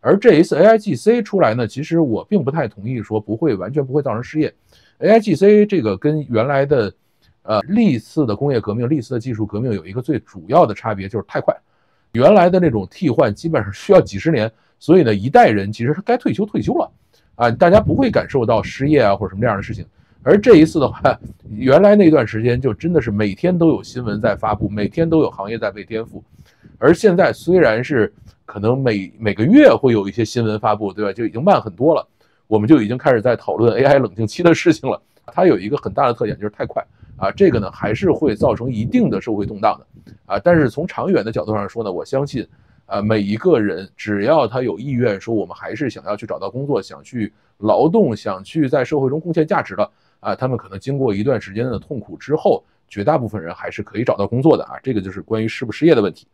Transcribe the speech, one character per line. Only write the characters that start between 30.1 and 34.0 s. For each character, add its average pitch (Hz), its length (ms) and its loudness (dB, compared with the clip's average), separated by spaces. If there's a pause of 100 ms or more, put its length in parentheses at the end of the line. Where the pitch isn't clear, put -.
些 117 100 -4
新 117 220 -4
闻 107 160 -4
发 107 160 0
布， 104 160 -6
对 104 140 -6
吧？ 98 40 -2
就 117 140 -8
已 104 60 -4
经 117 120 -8
慢 175 160 4
很 104 160 -8
多 143 200 0
了， 117 120 -4 (400)
我 107 120 0
们 107 100 0
就 143 140 6
已 104 40 -2
经 123 120 -4
开 135 140 0
始 113 100 2
在 120 120 0
讨 95 220 -6
论 110 220 2
A 131 60 2
I 139 140 6
冷 110 160 -2